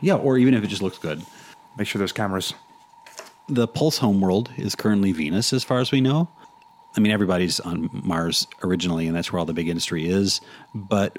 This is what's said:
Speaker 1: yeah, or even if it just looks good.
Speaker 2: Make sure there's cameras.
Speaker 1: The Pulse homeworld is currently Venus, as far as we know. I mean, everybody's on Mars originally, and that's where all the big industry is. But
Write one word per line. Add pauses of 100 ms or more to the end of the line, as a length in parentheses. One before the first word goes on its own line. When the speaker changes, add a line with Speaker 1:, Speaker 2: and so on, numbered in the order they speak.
Speaker 1:
yeah,
or
even
if
it
just
looks
good. (560)
Speaker 2:
Make
sure
there's
cameras. (960)
Speaker 1:
The
Pulse
homeworld
is
currently
Venus,
as
far
as
we
know. (680)
I
mean,
everybody's
on
Mars (160)
originally,
and
that's
where
all
the
big
industry
is. (340)
But